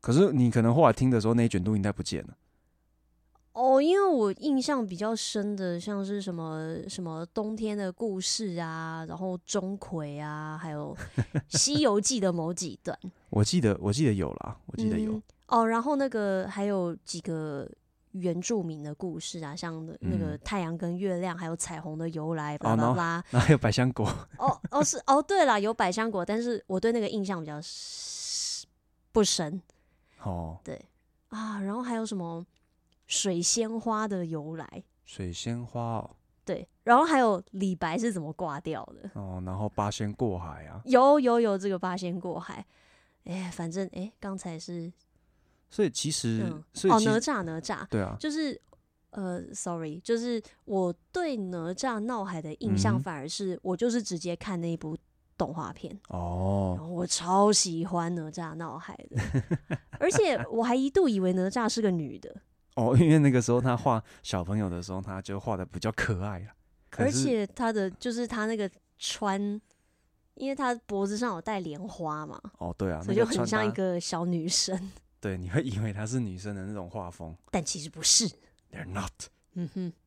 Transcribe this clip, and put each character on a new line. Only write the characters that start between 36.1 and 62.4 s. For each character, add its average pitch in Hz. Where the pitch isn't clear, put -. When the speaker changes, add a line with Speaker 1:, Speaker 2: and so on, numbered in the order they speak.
Speaker 2:
对， 185
然 240
后 294
还 320
有 208
李 190
白 165
是 226
怎 180
么 151
挂 151
掉 151
的。 196
Speaker 1:
哦， 92
然 92
后 107
八 104
仙 104
过 101
海 78
啊。 117
Speaker 2:
有， 262
有， 240
有 208
这 196
个 190
八 180
仙 180
过 170
海。 196
哎， 180
反 165
正， 185
哎， 190
刚 196
才 170
是 170
Speaker 1:
所 -
以 180
其 147
实， 113
Speaker 2:
嗯， 156
Speaker 1:
所 190
以 220
其 214
实 220
Speaker 2:
哦， -
哪 220
吒， 240
哪 165
吒。 -
Speaker 1:
对 104
啊。 104
Speaker 2:
就 302
是， 294
呃， 180
sorry， 165
就 233
是 233
我 185
对 330
哪 180
吒 233
闹 226
海 180
的 156
印 101
象， 107
Speaker 1:
嗯 -
哼。 135
Speaker 2:
反 156
而 139
是 180
我 185
就 233
是 233
直 180
接 170
看 180
那 170
一 165
部 160
动 165
画 156
片。 -
Speaker 1:
哦。 92
Speaker 2:
然 156
后 170
我 180
超 190
喜 165
欢 170
哪 156
吒 160
闹 160
海 175
的， -
Speaker 1:
<laughs> -
Speaker 2:
而 349
且 359
我 226
还 240
一 269
度 359
以 208
为 185
哪 185
吒 226
是 226
个 208
女 160
的。 -